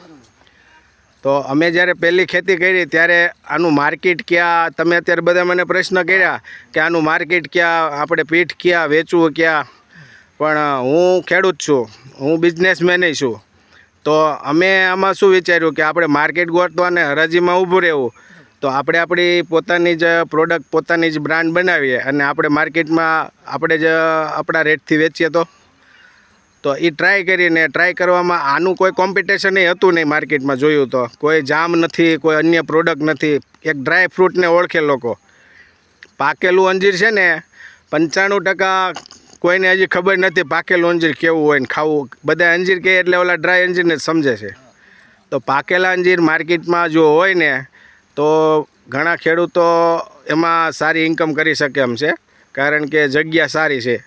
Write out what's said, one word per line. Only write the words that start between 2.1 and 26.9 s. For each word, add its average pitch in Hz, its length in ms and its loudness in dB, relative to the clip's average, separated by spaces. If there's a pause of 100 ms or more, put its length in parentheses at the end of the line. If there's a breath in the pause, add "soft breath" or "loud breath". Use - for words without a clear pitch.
ખેતી 180 300 -2
કરી 180 280 0
ત્યારે 170 460 2 (180)
આનું 160 260 0
માર્કેટ 156 540 0
ક્યાં, 170 420 0
તમે 165 260 0
અત્યારે 170 240 0
બધા 175 240 2
મને 180 200 0
પ્રશ્ન 180 380 0
કર્યા 170 400 0 (320 loud breath)
કે 160 60 0
આનું 165 240 0
માર્કેટ 165 480 -2
ક્યાં, 165 480 0
આપણે 160 220 -2
પીઠ 160 360 -2
ક્યાં, 170 300 0
વેચવું 160 440 2
ક્યાં, 160 340 0 (720 loud breath)
પણ, 151 180 0
અ, 147 240 -2
હું 175 420 2
ખેડૂત 180 340 0 (120)
છું, 123 220 0 (300 loud breath)
હું 160 200 -2
બિઝનેસમેન 175 640 0
ય 165 80 0
છું. 117 320 -4 (600 soft breath)
તો 151 180 2
અમે 170 640 0
આમાં 190 300 0
શું 196 160 4
વિચાર્યું 170 420 2
કે 151 100 -4
આપણે 156 240 0
માર્કેટ 156 420 0
ગોતવા 175 380 0
અને 175 180 0
હરાજીમાં 165 560 0
ઊભું 185 220 2
રહેવું, 147 320 -2 (460 loud breath)
તો 143 80 -4
આપણે 143 300 -2
આપણી 175 440 0
પોતાની 170 540 0
જ 165 80 0 (260)
પ્રોડક્ટ, 165 400 0
પોતાની 165 400 0
જ 156 80 -4
બ્રાન્ડ 160 340 -2
બનાવીએ 165 460 0
અને 139 260 -2
આપણે 147 240 -2
માર્કેટમાં 160 840 0 (180)
આપણે 160 280 -2
જ 156 60 -2 (460)
આપણા 156 320 -4
રેટથી 151 340 0
વેચીએ 160 320 0
તો. 165 200 -2 (1120 soft breath)
તો 139 140 -2
એ 165 140 0